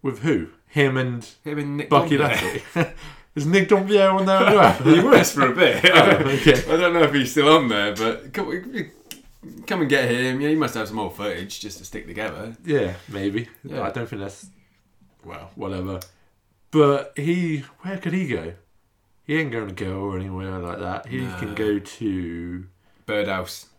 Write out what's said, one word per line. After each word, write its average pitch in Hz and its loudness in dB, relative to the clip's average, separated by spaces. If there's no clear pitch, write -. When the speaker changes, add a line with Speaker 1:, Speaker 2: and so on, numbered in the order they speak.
Speaker 1:
With 131 -6
who? 123 -2
Him 139 2
and 123 -4
Speaker 2:
Him 147 -8
and 147 -6
Nick 147 -8
Speaker 1:
Bucky 147 4
Speaker 2:
Dompier. 135 -2
Speaker 1:
Lassie. 170 -2
<laughs> - -20
Is 143 -6
Nick 185 2
Dompier 196 4
on 190 0
there 190 4
as 196 6
well? 156 8
Speaker 2:
<laughs> - -
He 175 6
was 220 6
for 131 2
a - -4
bit. - 4
Speaker 1:
<laughs> 180 8
Oh, 165 8
okay. 139 4
Speaker 2:
I 160 4
don't 175 2
know 170 4
if 147 2
he's 131 0
still 147 4
on 147 6
there, 104 0
but 113 -4
come, 190 -8
come 185 -2
and 143 0
get 131 2
him. 127 -2
Yeah, 147 -2
he 156 2
must 147 -2
have 110 -6
some 107 -10
old 98 -8
footage 98 -8
just 104 -14
to - -20
stick - -16
together. 101 -10
Speaker 1:
Yeah, 117 -2
maybe. 101 -6
Speaker 2:
Yeah. 135 -10
Speaker 1:
I - -6
don't 120 -8
think 107 -12
that's, 98 -14
well, 87 -18
whatever. 92 -8
But 143 2
he, 165 -2
where 190 -10
could 175 -6
he 180 -4
go? 85 -8
He 147 -4
ain't 156 -4
going 113 -8
to 98 -12
go 95 -8
anywhere 92 -8
like 87 -10
that. 90 -8
He 127 -8
Speaker 2:
No. 127 -10
Speaker 1:
can - -10
go 104 -2
to 90 -8
Speaker 2:
Birdhouse. 98 -6